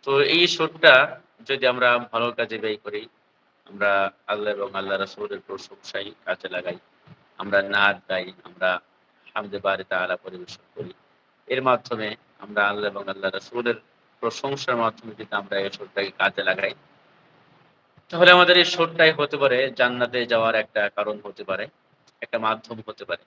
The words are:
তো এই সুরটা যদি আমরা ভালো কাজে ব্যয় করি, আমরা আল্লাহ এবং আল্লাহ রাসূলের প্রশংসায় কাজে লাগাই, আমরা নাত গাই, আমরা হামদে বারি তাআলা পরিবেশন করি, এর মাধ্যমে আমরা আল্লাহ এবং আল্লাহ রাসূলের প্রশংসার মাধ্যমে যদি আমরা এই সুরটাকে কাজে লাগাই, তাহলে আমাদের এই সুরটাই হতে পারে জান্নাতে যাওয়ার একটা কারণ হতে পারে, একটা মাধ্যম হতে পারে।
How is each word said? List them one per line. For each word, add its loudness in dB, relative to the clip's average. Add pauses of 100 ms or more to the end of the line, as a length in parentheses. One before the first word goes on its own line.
তো 2
এই 2
সুরটা 4 (240)
যদি -2
আমরা 2
ভালো -2
কাজে -4
ব্যয় -4
করি, -12 (560)
আমরা 0 (140)
আল্লাহ -2
এবং -6
আল্লাহ -4
রাসূলের -8
প্রশংসায় -12 (120)
কাজে -8
লাগাই, -8 (580)
আমরা 0
নাত 0
গাই, -6 (120)
আমরা -4 (540)
হামদে -8
বারি -4
তাআলা -4
পরিবেশন -16 (120)
করি, -12 (540)
এর -2
মাধ্যমে -2 (220)
আমরা 0
আল্লাহ -2
এবং -10
আল্লাহ -4
রাসূলের -4 (460)
প্রশংসার -4
মাধ্যমে -4
যদি -14
আমরা -4
এই -4
সুরটাকে -8
কাজে -2
লাগাই, -2 (1300)
তাহলে 8
আমাদের 10
এই 8
সুরটাই 2
হতে -2
পারে 2
জান্নাতে 0
যাওয়ার 2
একটা 0
কারণ -4
হতে -14
পারে, -6 (520)
একটা -6
মাধ্যম -4
হতে -14
পারে। -8